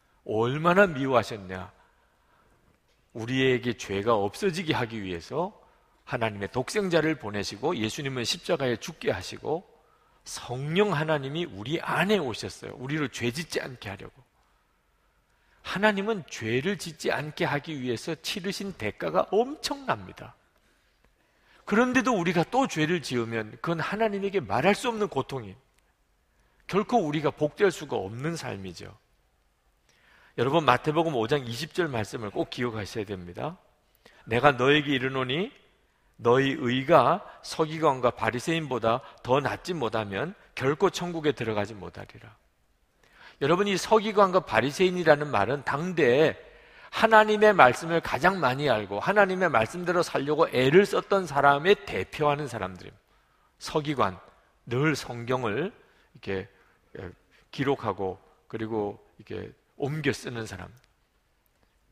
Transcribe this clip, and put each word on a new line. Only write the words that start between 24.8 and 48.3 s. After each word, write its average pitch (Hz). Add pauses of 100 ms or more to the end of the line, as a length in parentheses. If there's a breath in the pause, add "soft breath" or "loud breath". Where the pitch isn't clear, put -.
없는 214
고통이, 127 (1120)
결코 208
우리가 151
복될 170
수가 147
없는 117
삶이죠. 98 (1400 soft breath)
여러분, 139
마태복음 151
오 110
장 139
이십 120
절 175
말씀을 113
꼭 123
기억하셔야 110
됩니다. 101 (680 soft breath)
"내가 120
너에게 139
이르노니 131 (640)
너희 131
의가 135 (180 loud breath)
서기관과 151
바리새인보다 123 (220 loud breath)
더 127
낫지 127
못하면 113 (200 soft breath)
결코 151
천국에 165
들어가지 110
못하리라." 101 (1080 loud breath)
여러분, 175
이 202
서기관과 196
바리새인이라는 151
말은 127
당대에 147 (540 loud breath)
하나님의 214
말씀을 165
가장 175